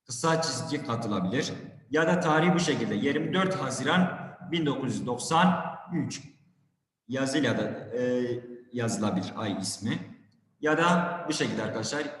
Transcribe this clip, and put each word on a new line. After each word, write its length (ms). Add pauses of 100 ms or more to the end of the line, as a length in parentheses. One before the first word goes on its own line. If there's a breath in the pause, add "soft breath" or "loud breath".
kısa 380
çizgi 440
katılabilir 680 (360)
ya 180
da 120
tarih 340
bu 60
şekilde 360
yirmi 380
dört 220
Haziran 760 (220)
bin 140
dokuz 300
yüz 100
doksan 600 (280)
üç 280 (840)
yazıyla 500
da, 400
e, 260 (500)
yazılabilir 640
ay 240
ismi. 380 (640)
Ya 160
da 500
bu 60
şekilde 300
arkadaşlar, 400 (180)